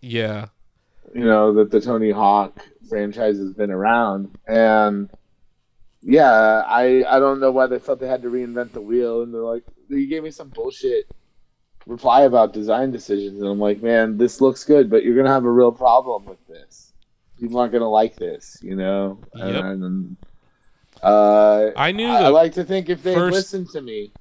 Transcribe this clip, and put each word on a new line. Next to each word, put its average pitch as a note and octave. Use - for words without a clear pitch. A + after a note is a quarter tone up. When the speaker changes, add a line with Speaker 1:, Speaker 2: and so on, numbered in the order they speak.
Speaker 1:
Yeah. A2
Speaker 2:
You A#2+
know, G#2+
that G#2+
the G#2+
Tony A2
Hawk G2+
franchise G#2
has G2
been G#2
around. G2
And, G#2+
yeah, A2
I, B2+
I C3+
don't C3+
know C3+
why C3
they B2
felt B2
they C3
had B2+
to A#2+
reinvent A#2+
the A#2
wheel. A#2
And A#2+
they're A2+
like, A#2
"You C#3
gave D#3
me D#3
some D3
bullshit B2+
reply A#2+
about A#2+
design A2
decisions." G2+
And G2+
I'm G2+
like, G#2
"Man, A2+
this A#2+
looks C3
good, C#3+
but A2
you're A#2+
gonna C3+
have C3
a A#2+
real A#2+
problem A#2+
with G2
this. -
People A#2+
aren't A#2
gonna A#2
like A2
this," -
you F#2
know? G2
Speaker 1:
Yep. G2
Speaker 2:
And, F3+
uh, G#2
Speaker 1:
I D3+
knew G#3+
Speaker 2:
I, A#3+
I -
Speaker 1:
the C3+
Speaker 2:
like E3
to F3+
think F#3
if E3+
they F#3
Speaker 1:
first F3+
Speaker 2:
listened F#3+
to D#3
me. G#2+